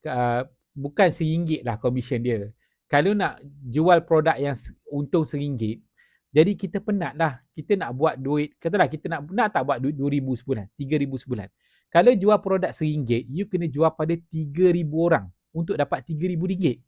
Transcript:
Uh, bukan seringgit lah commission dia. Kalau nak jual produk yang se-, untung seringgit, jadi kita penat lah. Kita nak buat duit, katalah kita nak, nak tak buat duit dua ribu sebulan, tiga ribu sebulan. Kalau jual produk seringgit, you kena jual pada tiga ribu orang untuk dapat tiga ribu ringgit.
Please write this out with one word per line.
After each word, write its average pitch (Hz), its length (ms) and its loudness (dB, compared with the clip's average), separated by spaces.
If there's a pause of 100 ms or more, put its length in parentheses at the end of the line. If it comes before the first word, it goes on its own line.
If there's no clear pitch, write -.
Uh, 123 440 -2 (280)
bukan 143 360 2
seringgit 160 560 -2
lah 110 120 -4
commission 123 440 -2
dia. 110 280 -2 (400)
Kalau 160 240 2
nak 190 280 -2
jual 143 600 2
produk 160 320 2
yang 139 200 -2
se-, - 200 -14 (160)
untung 147 320 0
seringgit, 135 560 -4 (540)
jadi 165 240 4
kita 196 240 -6
penat 196 340 -4
lah. 151 240 -2 (140)
Kita 196 240 -2
nak 139 180 -6
buat 135 240 0
duit, 147 380 -2
katalah 180 320 2
kita 151 160 -8
nak, 151 260 -6
nak 208 220 0
tak 139 160 0
buat 131 100 2
duit 135 160 -2
dua 139 160 -2
ribu 131 240 -2
sebulan, 113 400 -6
tiga 143 240 -4
ribu 135 220 -4
sebulan. 110 260 -8 (400)
Kalau 202 300 6
jual 202 260 4
produk 185 320 0
seringgit, 135 560 -2
you 185 160 -6
kena 175 240 -2
jual 156 240 2
pada 160 220 -2 (160)
tiga 160 400 2
ribu 165 340 0
orang 117 220 2 (260)
untuk 165 240 -2
dapat 139 300 -2
tiga 160 180 -4
ribu 175 220 -2
ringgit. 175 400 0